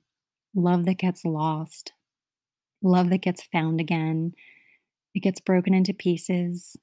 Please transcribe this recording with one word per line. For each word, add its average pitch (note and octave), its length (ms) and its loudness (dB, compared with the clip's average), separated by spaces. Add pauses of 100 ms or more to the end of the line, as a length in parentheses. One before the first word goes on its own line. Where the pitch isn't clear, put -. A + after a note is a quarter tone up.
(540)
love F3 320 2
that F#3 140 0
gets F3+ 260 -2
lost, D#3 680 -4 (880)
love F3+ 280 4
that F#3 120 2
gets F3+ 200 -2
found D#3+ 380 0
again. D#3+ 560 -2 (760)
It F#3 80 -4
gets F#3+ 180 0
broken F#3 340 2
into F#3+ 200 2
pieces, F3 880 -4